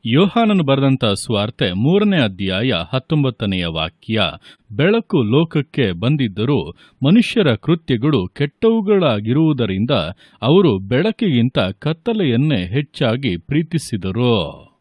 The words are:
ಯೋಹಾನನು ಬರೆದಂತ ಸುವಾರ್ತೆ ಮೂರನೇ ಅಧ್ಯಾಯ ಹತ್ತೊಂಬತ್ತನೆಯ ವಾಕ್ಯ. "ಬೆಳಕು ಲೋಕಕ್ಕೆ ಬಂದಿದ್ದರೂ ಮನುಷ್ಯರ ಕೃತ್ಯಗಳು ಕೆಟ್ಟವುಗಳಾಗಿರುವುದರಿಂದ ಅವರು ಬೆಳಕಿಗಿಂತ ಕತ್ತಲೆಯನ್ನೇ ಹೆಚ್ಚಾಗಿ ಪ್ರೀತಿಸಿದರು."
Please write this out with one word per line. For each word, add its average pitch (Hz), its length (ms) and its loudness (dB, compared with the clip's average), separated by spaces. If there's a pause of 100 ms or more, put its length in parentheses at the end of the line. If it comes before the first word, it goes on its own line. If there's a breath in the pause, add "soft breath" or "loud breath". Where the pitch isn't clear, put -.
ಯೋಹಾನನು 190 580 2
ಬರೆದಂತ 135 420 2
ಸುವಾರ್ತೆ 104 640 -2
ಮೂರನೇ 180 460 2
ಅಧ್ಯಾಯ 101 560 -2 (200)
ಹತ್ತೊಂಬತ್ತನೆಯ 123 720 -2
ವಾಕ್ಯ. 80 560 -4 (500 loud breath)
"ಬೆಳಕು 170 520 0
ಲೋಕಕ್ಕೆ 135 680 0
ಬಂದಿದ್ದರೂ 107 800 -2 (320 soft breath)
ಮನುಷ್ಯರ 180 520 2
ಕೃತ್ಯಗಳು 131 720 -2
ಕೆಟ್ಟವುಗಳಾಗಿರುವುದರಿಂದ 147 1600 0 (500 soft breath)
ಅವರು 139 380 4
ಬೆಳಕಿಗಿಂತ 131 800 0
ಕತ್ತಲೆಯನ್ನೇ 143 1080 -2
ಹೆಚ್ಚಾಗಿ 123 680 -2
ಪ್ರೀತಿಸಿದರು." 113 1400 -4